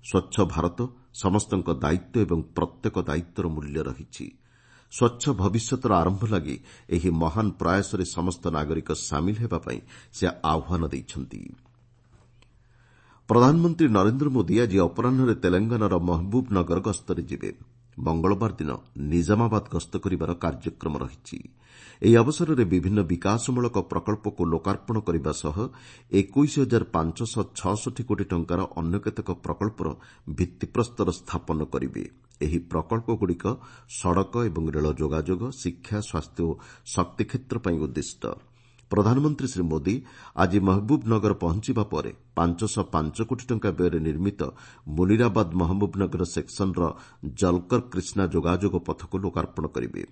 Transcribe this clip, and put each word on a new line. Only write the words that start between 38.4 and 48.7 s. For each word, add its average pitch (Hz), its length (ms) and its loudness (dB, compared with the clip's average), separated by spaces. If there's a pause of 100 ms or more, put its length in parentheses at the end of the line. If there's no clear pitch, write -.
ପ୍ରଧାନମନ୍ତ୍ରୀ 131 560 2
ଶ୍ରୀ 92 160 -2
ମୋଦି 78 320 0 (420)
ଆଜି 92 220 4
ମହବୁବନଗର 107 760 2
ପହଞ୍ଚିବା 95 500 0
ପରେ - 280 -4 (240)
ପାଞ୍ଚଶହ 85 500 0
ପାଞ୍ଚ 78 400 -2
କୋଟି 123 220 -6
ଟଙ୍କା 107 240 -2
ବ୍ୟୟରେ 87 280 2
ନିର୍ମିତ 80 420 -2 (460)
ମୁନିରାବାଦ 98 680 2
ମହବୁବନଗର 90 720 0
ସେକ୍ସନର 92 580 -2 (500)
ଜଲକର 90 460 2 (100)
କ୍ରିଷ୍ଣା 92 400 -4
ଯୋଗାଯୋଗ 90 500 0